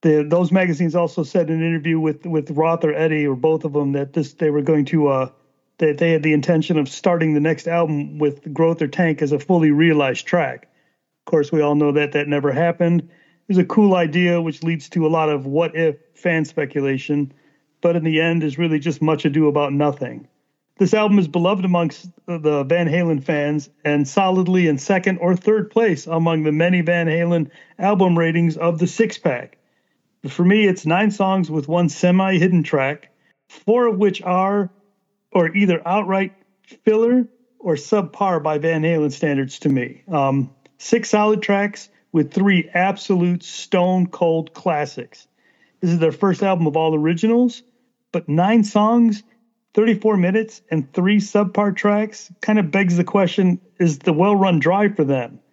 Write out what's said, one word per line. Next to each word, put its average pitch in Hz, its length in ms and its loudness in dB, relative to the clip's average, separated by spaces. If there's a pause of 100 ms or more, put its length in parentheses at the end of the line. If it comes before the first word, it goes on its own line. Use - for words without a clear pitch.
The, 151 260 2
those 170 240 0
magazines 175 440 0
also 170 280 -2
said 165 260 -2
in 160 120 -2
an 165 60 -2
interview 160 320 -2
with, 156 260 -4
with 160 260 -4
Roth 160 320 0
or 151 100 0
Eddie 156 320 0
or 135 100 0
both 160 280 0
of 151 100 -6
them 143 200 -2
that 139 200 -4
this, 143 200 -4
they 156 160 -2
were 147 120 0
going 147 240 0
to, 151 220 0
uh, 131 220 0 (480)
that 151 220 0
they 170 120 2
had 156 120 0
the 156 100 2
intention 156 440 0
of 135 120 -2
starting 165 440 0
the 151 60 2
next 151 280 -2
album 156 500 -2
with 147 360 -4
Growth 165 280 0
or 147 60 -2
Tank 160 340 -2
as 143 100 0
a 143 80 0
fully 160 320 2
realized 147 540 2
track. 139 420 -2 (580)
Of - 60 -6
course, 147 200 0
we 156 100 0
all 147 120 2
know 147 200 2
that 143 180 0
that 147 160 -2
never 143 240 0
happened. 170 500 0
It - 80 -14 (380)
was 190 100 2
a 180 80 4
cool 196 300 4
idea, 175 440 0
which 165 220 -6
leads 165 280 -6
to 160 180 0
a - 20 2
lot 160 200 0
of 135 180 -4
what 160 280 -2
if 160 200 0 (180)
fan 160 320 -2
speculation, 139 880 -4 (500)
but 170 140 2
in 160 80 -2
the 156 180 0
end 165 220 0
is 143 160 -4
really 160 180 0
just 143 240 -4
much 156 240 0
ado 151 220 2
about 143 260 0
nothing. 135 540 -4 (500)
This 190 160 2
album 214 240 4
is 175 100 2
beloved 185 380 0
amongst 175 460 -2 (160)
the 151 360 0
Van 170 240 0
Halen 160 360 0
fans 147 480 -4 (120)
and 147 240 0
solidly 185 600 2
in 147 100 0
second 185 400 -2
or 175 180 0
third 214 360 0
place 226 340 0
among 165 380 0
the 151 80 2
many 170 300 2
Van 170 260 0
Halen 170 420 0 (300)
album 185 400 2
ratings 165 360 0
of 165 220 -2
the 170 80 0
six - 320 -2
pack. - 400 -6 (680)
For 175 160 -4
me, 202 240 4
it's 180 180 -2
nine 190 260 0
songs 190 380 -2
with 151 180 -6
one 170 200 0
semi-hidden 180 760 2
track, 143 460 -4 (380)
four 240 400 0
of 208 100 0
which 196 260 0
are 190 460 0 (600)
or 165 240 0
either 185 320 0
outright 190 460 -2 (500)
filler 233 440 2 (320)
or 170 160 -2
subpar 180 640 -2
by 156 160 -2
Van 160 240 -2
Halen 156 300 0
standards 139 480 -4
to 151 100 -2
me. 127 380 -4
Um, 139 420 -2 (300)
six - 320 -2
solid 214 300 2
tracks 202 480 -4 (220)
with 147 220 -2
three 190 400 0
absolute 180 720 0
stone 185 640 0
cold 165 460 -2
classics. - 760 -8 (520)
This 175 120 0
is 170 80 0
their 160 120 2
first 190 300 -2
album 180 260 0
of 147 80 -2
all 160 200 0
originals, 220 680 0 (500)
but 170 160 -6
nine 190 360 2
songs, 214 580 2 (540)
thirty-four 214 420 2
minutes, 202 440 -2 (100)
and 151 200 -4
three 190 260 2
subpar 202 580 0
tracks 208 560 -2 (100)
kind 214 160 2
of 170 140 0
begs 185 260 2
the 175 60 2
question, 180 560 2 (180)
is 156 220 0
the 170 140 0
well 190 220 2
run 190 220 2
dry 190 320 2
for 202 140 -2
them? 123 360 -4 (140)